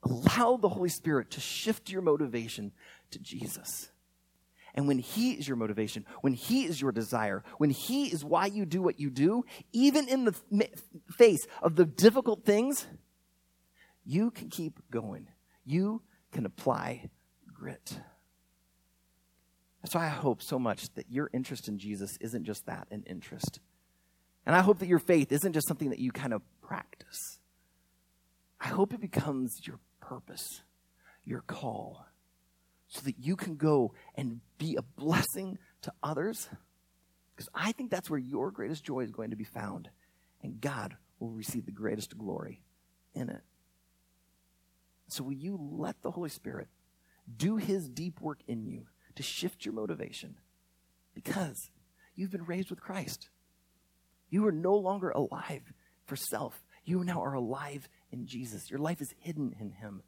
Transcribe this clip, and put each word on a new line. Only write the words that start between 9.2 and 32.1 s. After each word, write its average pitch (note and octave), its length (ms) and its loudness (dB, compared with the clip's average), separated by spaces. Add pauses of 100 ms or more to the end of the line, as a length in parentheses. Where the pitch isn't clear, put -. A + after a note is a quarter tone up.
even C4+ 380 6
in C4 160 4
the G3+ 100 4 (160)
f-, - 640 -2
face A3 300 10 (160)
of E3 140 4
the F3 100 10
difficult G#3+ 580 8
things, A#3 440 4 (1160)
you G3+ 280 2
can - 180 -12
keep - 300 -6 (100)
going. A2 400 -6 (340)
You F#3+ 380 0 (300)
can A#2+ 140 -2
apply - 680 -2 (420)
grit. - 460 -12 (1800)
That's F3 100 -8
why E3 140 2
I - 20 0
hope C3+ 320 0
so - 160 -4
much A#2 380 -2
that - 160 -10
your C#3 220 -2
interest B2+ 340 -6
in G#2 100 -4
Jesus G2 420 -6
isn't A2+ 240 -4
just G2+ 220 -8
that, - 240 -8
an G#3 140 -10
interest. - 560 -8 (840)
And D#3+ 120 6
I F#3 60 10
hope F#3+ 180 6
that F#3+ 80 -4
your F3 120 6
faith D#3+ 320 6
isn't D#3+ 220 2
just D#3 140 0
something D3 240 0
that - 80 -6
you B2 120 0
kind C3+ 220 -4
of G#2+ 80 -2 (200)
practice. - 800 -12 (1200)
I - 100 -6
hope G3+ 220 4
it A#3+ 80 -6
becomes C3+ 680 -2
your A#2 140 -14 (220)
purpose, - 640 -12 (600)
your - 180 -6
call, - 680 -8 (800)